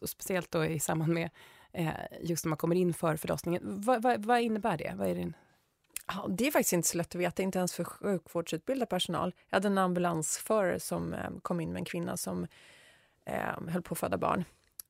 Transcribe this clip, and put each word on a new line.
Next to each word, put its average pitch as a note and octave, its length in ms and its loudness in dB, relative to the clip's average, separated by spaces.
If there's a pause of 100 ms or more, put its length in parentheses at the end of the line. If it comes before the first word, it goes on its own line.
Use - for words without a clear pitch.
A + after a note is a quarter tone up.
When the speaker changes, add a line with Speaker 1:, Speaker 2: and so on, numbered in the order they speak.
Speaker 1:
och - 60 -6
speciellt - 420 -4
då D#3+ 140 2
i D#3+ 160 0
samband E3 340 2
med, E3 160 -2 (420)
eh, E3 160 0 (320)
just E3 240 -2
när E3 40 -2
man D#3 80 0
kommer E3+ 200 2
in F3+ 180 4
för D#3 220 2
förlossningen. E3+ 480 -2
Vad, G#3 380 0
vad, A#3 220 2
vad A#3+ 160 4
innebär G#3+ 360 0
det? - 200 -4
Vad G3 120 0
är F3+ 60 2
det? F3 180 -4 (760)
Speaker 2:
Ja, - 220 -6
det G3 180 2
är D4+ 40 2
faktiskt C#4 220 4
inte E3+ 160 4
så E3+ 100 0
lätt - 160 -2
att F3 60 -2
veta, F3+ 220 0
inte F#3 160 0
ens F3+ 160 2
för F3 100 -2
sjukvårdsutbildad F#3+ 1040 -2
personal. F3+ 460 0 (140)
Jag G3 80 4
hade G3 120 4
en G3 100 4
ambulansförare F3+ 1000 2
som, E3+ 340 -4
eh, - 160 -6 (120)
kom F3+ 180 -2
in E3 120 -4
med F3+ 60 -4
en F3+ 60 -4
kvinna F3+ 320 -4
som, F3+ 300 -4 (760)
eh, - 440 -2
höll E3+ 140 -2
på - 100 -6
att E3 60 -4
föda F#3+ 200 0
barn. E3+ 260 2 (460)